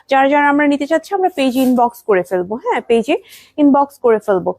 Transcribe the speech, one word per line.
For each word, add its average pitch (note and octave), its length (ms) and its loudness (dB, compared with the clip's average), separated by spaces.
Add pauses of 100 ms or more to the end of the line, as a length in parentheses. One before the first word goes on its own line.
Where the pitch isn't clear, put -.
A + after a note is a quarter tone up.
যারা C4+ 200 2
যারা C#4+ 200 2
আমরা C#4+ 180 0
নিতে C#4+ 200 -2
চাচ্ছি, D#4+ 280 -4
আমরা F#4 140 0
পেজে C4 320 -2
ইনবক্স B3 420 0
করে G3+ 200 0
ফেলবো। F#3 320 -6
হ্যাঁ, C4 260 -4
পেজে A#3 360 0 (400)
ইনবক্স C#4+ 420 2
করে A3 200 2
ফেলবো, F#3 400 -2